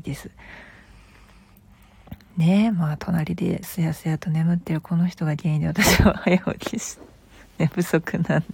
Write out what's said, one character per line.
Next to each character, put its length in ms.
で 120
す。 160
ね 280
え、 60
ま 220
あ、 40
隣 380
で 260
す 200
や 120
す 140
や 100
と 120
眠 260
っ 20
て 160
る 80
こ 140
の 120
人 180
が 100
原 200
因 60
で 60
私 340
は 140
早 240
起 160
き 80
し、 180
<laughs> 320
寝 80
不 160
足 360
な 200
ん 40